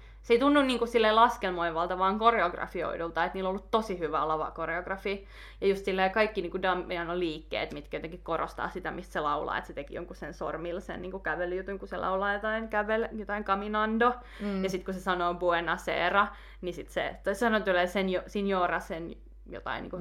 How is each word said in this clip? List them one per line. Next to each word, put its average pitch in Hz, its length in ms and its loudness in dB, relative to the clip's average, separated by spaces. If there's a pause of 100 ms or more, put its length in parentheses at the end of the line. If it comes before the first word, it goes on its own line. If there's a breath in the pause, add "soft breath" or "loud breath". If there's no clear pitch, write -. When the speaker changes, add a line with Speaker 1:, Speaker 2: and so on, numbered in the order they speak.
(220 soft breath)
Speaker 1:
se - 120 4
ei 240 60 8
tunnu 285 220 8
niinku 247 240 2
silleen 220 300 4
laskelmoivalta, 180 800 4
vaan 190 220 2
koreografioidulta, 175 1080 0
et 185 80 -4
niillä 190 140 -2
on 185 80 0
ollut 196 160 -10
tosi 220 280 0
hyvä 151 280 0
lavakoreografi. 175 1000 -4 (340 loud breath)
Ja 196 60 4
just 196 180 2
silleen 190 260 4
kaikki 214 300 2
niinku 170 200 -4
Damiano 175 580 0
liikkeet, 156 540 -4
mitkä 147 240 -8
jotenkin 165 260 -10
korostaa 170 460 -4
sitä, 175 220 -6
mistä 185 220 -10
se 185 60 -2
laulaa, 147 380 -2
et - 80 -6
se - 80 -14
teki 143 220 -10
jonkun 180 200 -10
sen 151 180 -10
sormilla 160 460 -6
sen - 220 -10
niinku 185 180 -8
kävelyjutun, 180 600 -4
kun 196 80 -12
se 180 100 -8
laulaa 190 360 0
jotain 220 360 -2
kävel-, 220 400 0 (100)
jotain 208 240 -4
caminando. 214 680 2 (280 loud breath)
Speaker 2:
Mm. 196 220 -2
Speaker 1:
Ja 190 60 2
sit 185 160 -2
kun 190 80 -4
se 185 60 -6
sanoo 175 340 2
buena 170 440 2
sera, 180 500 2 (340 loud breath)
niin 175 120 -4
sit - 160 -12
se, 139 340 -2
tai 196 120 0
se 196 40 -6
sanoo 220 200 4
tyyleen 180 280 4
senio-, 190 400 0
signora, 185 520 0
sen 165 360 -8 (340)
jotain - 320 -6
niinku - 200 -8